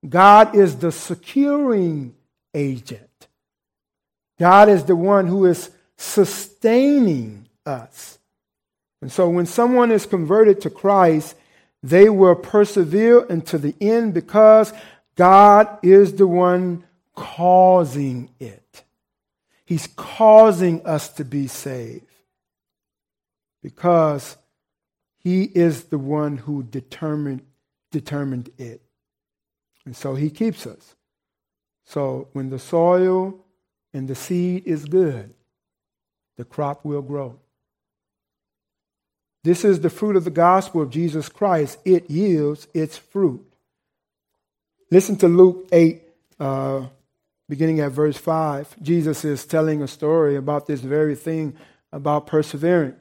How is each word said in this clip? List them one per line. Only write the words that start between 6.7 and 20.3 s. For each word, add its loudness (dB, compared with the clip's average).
us. -16
And -14
so 0
when -2
someone 0
is 0
converted 2
to -6
Christ, 0
they 6
will 4
persevere 2
until -6
the -6
end -2
because 4
God 6
is 6
the 2
one -2
causing 0
it. -20
He's -6
causing 4